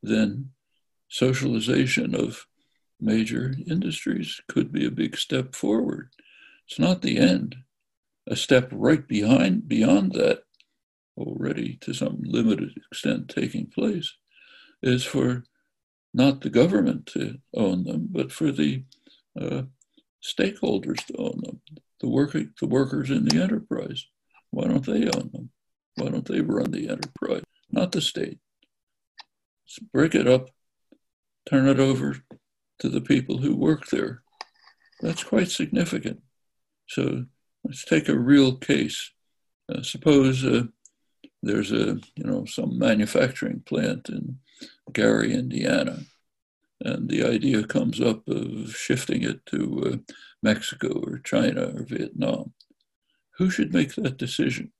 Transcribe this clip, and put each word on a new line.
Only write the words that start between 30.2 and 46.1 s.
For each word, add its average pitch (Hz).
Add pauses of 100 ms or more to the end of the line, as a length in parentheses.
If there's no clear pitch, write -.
up, 127 (1000)
turn 135
it 135
over 135 (560)
to -
the -
people 131
who 135
work 156
there. - (800)
That's -
quite 185
significant. - (640)
So - (400)
let's -
take 156
a 175
real 131
case. - (560)
Uh, -
suppose, 135
uh, 120 (760)
there's 107
a, 107 (160)
you -
know, -
some -
manufacturing -
plant -
in - (540)
Gary, 110
Indiana, - (800)